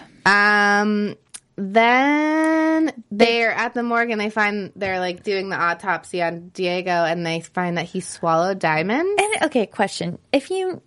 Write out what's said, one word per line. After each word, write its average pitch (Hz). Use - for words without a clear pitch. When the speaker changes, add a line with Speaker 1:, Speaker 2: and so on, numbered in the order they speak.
Speaker 1:
Um, 208
then 302
they're 233
at 226
the 240
morgue 233
and 214
they 208
find, 208
they're, 190
like, 180
doing 196
the 185
autopsy 170
on 170
Diego 180
and 170
they 165
find 175
that 160
he 185
swallowed 175
diamonds. 220
Speaker 2:
And, 415
okay, 240
question. 175
If 277
you, 370